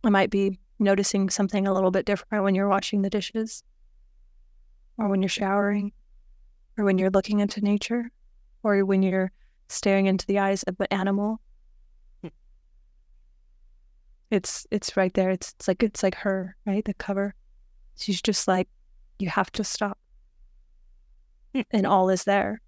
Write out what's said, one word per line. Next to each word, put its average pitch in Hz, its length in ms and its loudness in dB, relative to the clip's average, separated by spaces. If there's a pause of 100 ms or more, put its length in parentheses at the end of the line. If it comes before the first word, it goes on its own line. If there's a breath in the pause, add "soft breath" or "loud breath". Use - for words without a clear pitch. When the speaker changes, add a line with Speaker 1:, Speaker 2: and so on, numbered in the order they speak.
Speaker 1:
It 226 80 4
might 190 180 4
be 196 300 0 (180)
noticing 196 520 2
something 196 360 0
a 196 80 0
little 185 180 2
bit 190 140 0
different 202 380 -2
when 196 100 2
you're 196 160 2
washing 196 320 0
the 196 80 0
dishes, 220 540 -6 (1300)
or 214 100 -2
when 196 140 2
you're 190 80 0
showering, 202 640 0 (880)
or 208 80 0
when 190 120 4
you're 190 120 2
looking 202 300 2
into 202 220 -2
nature, 220 500 -2 (520)
or 202 220 2
when 190 180 2
you're 190 280 0 (360)
staring 196 380 2
into 190 200 0
the 202 140 0
eyes 196 240 0
of 190 160 -6
an 208 120 -2
animal. 202 500 -2 (800)
Speaker 2:
Hmm. 165 80 -12 (2000)
Speaker 1:
It's, - 400 -2
it's - 240 -4
right 190 180 2
there. 190 180 2
It's, - 220 -6
it's - 140 -6
like, 190 160 0
it's - 200 -2
like 190 120 0
her, 190 400 -6 (100)
right? 208 200 -2
The 202 80 -4
cover. 196 420 -4 (640)
She's 190 240 -4
just - 260 0
like, 185 200 2 (520)
"You 185 100 -4
have 196 240 -2
to 214 100 -4
stop." 202 340 -4 (1600)
Speaker 2:
Hmm. 269 80 -2 (100)
Speaker 1:
And 202 140 2
all 185 240 4
is 185 140 0
there. 202 440 0